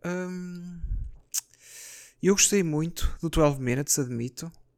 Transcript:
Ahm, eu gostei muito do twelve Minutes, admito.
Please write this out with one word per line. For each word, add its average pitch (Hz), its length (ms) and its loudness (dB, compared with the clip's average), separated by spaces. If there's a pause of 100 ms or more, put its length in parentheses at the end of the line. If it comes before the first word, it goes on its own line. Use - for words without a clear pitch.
Ahm, 180 760 -8 (1400)
eu 185 120 6
gostei 202 300 4
muito 160 580 0
do 165 80 -2
twelve 147 320 4
Minutes, 127 380 0
admito. 127 520 -6 (260)